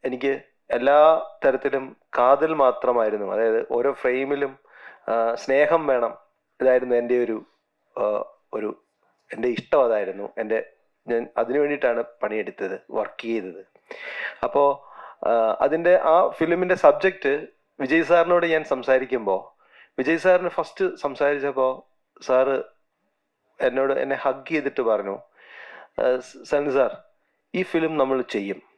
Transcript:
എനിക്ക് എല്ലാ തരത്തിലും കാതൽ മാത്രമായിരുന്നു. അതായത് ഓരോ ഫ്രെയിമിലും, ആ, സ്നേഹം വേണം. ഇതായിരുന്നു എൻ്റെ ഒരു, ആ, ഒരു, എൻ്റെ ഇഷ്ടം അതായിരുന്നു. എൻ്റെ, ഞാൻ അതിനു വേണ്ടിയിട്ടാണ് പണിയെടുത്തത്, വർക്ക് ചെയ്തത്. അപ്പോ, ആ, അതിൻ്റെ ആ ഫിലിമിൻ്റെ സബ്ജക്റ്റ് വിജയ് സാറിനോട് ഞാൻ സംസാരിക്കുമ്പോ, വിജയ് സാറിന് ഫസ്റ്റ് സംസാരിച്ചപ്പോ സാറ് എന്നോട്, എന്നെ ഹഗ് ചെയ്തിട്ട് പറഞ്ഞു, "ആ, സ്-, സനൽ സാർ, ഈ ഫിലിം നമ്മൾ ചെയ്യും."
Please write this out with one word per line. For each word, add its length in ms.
എനിക്ക് 360
എല്ലാ 520
തരത്തിലും 520
കാതൽ 360
മാത്രമായിരുന്നു. 760
അതായത് 380
ഓരോ 220
ഫ്രെയിമിലും, 680
ആ, 260
സ്നേഹം 520
വേണം. 320
ഇതായിരുന്നു 360
എൻ്റെ 220
ഒരു, 280
ആ, 260
ഒരു, 320
എൻ്റെ 140
ഇഷ്ടം 360
അതായിരുന്നു. 540
എൻ്റെ, 320
ഞാൻ 180
അതിനു 220
വേണ്ടിയിട്ടാണ് 460
പണിയെടുത്തത്, 580
വർക്ക് 320
ചെയ്തത്. 440
അപ്പോ, 460
ആ, 340
അതിൻ്റെ 420
ആ 260
ഫിലിമിൻ്റെ 460
സബ്ജക്റ്റ് 720
വിജയ് 220
സാറിനോട് 440
ഞാൻ 180
സംസാരിക്കുമ്പോ, 920
വിജയ് 180
സാറിന് 320
ഫസ്റ്റ് 480
സംസാരിച്ചപ്പോ 920
സാറ് 400
എന്നോട്, 320
എന്നെ 240
ഹഗ് 300
ചെയ്തിട്ട് 340
പറഞ്ഞു, 380
"ആ, 200
സ്-, 240
സനൽ 300
സാർ, 240
ഈ 80
ഫിലിം 360
നമ്മൾ 240
ചെയ്യും." 400